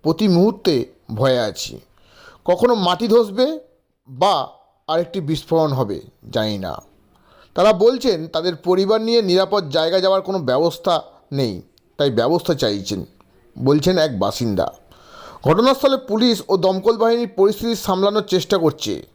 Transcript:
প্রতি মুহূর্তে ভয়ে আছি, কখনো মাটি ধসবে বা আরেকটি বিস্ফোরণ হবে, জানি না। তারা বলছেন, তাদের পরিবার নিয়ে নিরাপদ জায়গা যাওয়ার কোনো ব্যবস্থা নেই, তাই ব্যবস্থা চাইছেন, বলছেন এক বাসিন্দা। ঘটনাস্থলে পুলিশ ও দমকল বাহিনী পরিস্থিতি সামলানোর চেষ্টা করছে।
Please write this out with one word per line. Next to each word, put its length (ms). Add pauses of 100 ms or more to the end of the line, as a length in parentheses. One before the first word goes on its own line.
প্রতি 220 (100)
মুহূর্তে 380 (440)
ভয়ে 220 (100)
আছি, 240 (720)
কখনো 280 (120)
মাটি 220
ধসবে 400 (640)
বা 260 (520)
আরেকটি 340
বিস্ফোরণ 580
হবে, 180 (380)
জানি 300
না। 80 (840)
তারা 160 (120)
বলছেন, 340 (100)
তাদের 260 (140)
পরিবার 340
নিয়ে 200
নিরাপদ 480
জায়গা 300
যাওয়ার 280
কোনো 120 (100)
ব্যবস্থা 440 (460)
নেই, 140 (460)
তাই 200
ব্যবস্থা 420
চাইছেন, 400 (540)
বলছেন 420
এক 220
বাসিন্দা। 480 (800)
ঘটনাস্থলে 500 (120)
পুলিশ 280 (140)
ও 60
দমকল 400
বাহিনী 280 (140)
পরিস্থিতি 360 (100)
সামলানোর 480
চেষ্টা 300
করছে। 300 (220)